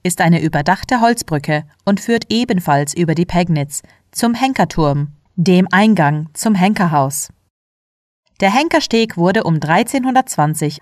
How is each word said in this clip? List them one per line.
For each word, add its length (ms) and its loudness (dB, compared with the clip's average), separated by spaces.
ist 180 -4
eine 220 4
überdachte 580 -2
Holzbrücke 640 -2
und 160 0
führt 280 -2
ebenfalls 640 0
über 220 0
die 100 0
Pegnitz 580 -2
zum 240 -2
Henkerturm, 800 0
dem 340 4
Eingang 640 2
zum 220 0
Henkerhaus. 720 0
Der 100 2
Henkersteg 640 0
wurde 280 2
um 160 0
dreizehnhundertzwanzig 1200 -2